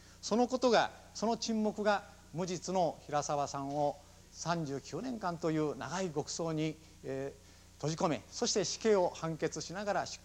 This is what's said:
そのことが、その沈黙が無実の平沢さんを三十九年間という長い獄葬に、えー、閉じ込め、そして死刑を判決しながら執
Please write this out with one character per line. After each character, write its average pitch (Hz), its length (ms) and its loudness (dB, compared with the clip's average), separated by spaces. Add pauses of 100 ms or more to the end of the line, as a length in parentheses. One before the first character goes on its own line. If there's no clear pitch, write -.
(220)
そ - 140 0
の 240 120 6
こ 247 120 0
と 254 100 6
が、 165 220 6 (220)
そ - 120 -4
の 226 120 2
沈 220 260 0
黙 208 200 0
が 202 200 4 (300)
無 175 120 -2
実 180 280 -4
の 175 320 2
平 143 180 0
沢 143 240 0
さ 139 120 -6
ん 139 100 -4
を 147 280 0 (340)
三 165 340 -2
十 135 160 -4
九 160 200 -8
年 262 180 -6
間 175 180 -2
と 165 140 0
い 156 60 2
う 147 180 2
長 135 260 -4
い 185 80 -2
獄 143 220 -4
葬 165 220 -2
に、 156 240 0 (260)
え 135 320 -4
ー、 - 420 -20
閉 147 140 -2
じ 165 40 -2
込 180 140 2
め、 123 200 0
そ - 160 -4
し - 80 2
て 185 120 2
死 - 140 -4
刑 220 160 4
を 180 200 4
判 165 220 -4
決 160 240 -2
し - 120 -10
な 202 120 -6
が 202 80 2
ら 151 120 0
執 - 200 -10